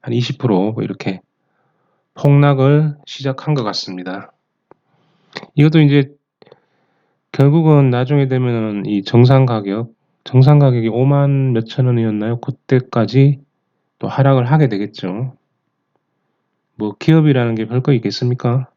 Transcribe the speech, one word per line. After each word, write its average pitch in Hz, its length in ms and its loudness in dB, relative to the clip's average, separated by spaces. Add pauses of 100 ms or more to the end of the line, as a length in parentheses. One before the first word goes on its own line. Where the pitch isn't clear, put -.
한 123 120 -10
이십 123 260 -4
프로 107 420 -2
이렇게 98 400 -8 (920)
폭락을 143 800 2 (100)
시작한 135 480 -8
것 131 100 -4
같습니다. 95 680 -10 (1200)
이것도 156 260 4
이제 143 340 2 (1200)
결국은 143 560 4
나중에 127 380 0
되면은 117 580 -4
이 101 160 -2
정상 127 420 4
가격, 110 480 -4 (300)
정상 139 380 4
가격이 123 260 2
오만 135 680 0
몇천 113 340 -2
원이었나요? 113 540 -2
그때까지 127 1000 0 (580)
또 - 80 -10
하락을 135 380 0
하게 147 240 2
되겠죠. 104 680 -8 (1400)
뭐, 104 200 -8
기업이라는 135 600 2
게 110 100 -6
별거 127 260 -2
있겠습니까? 123 840 -2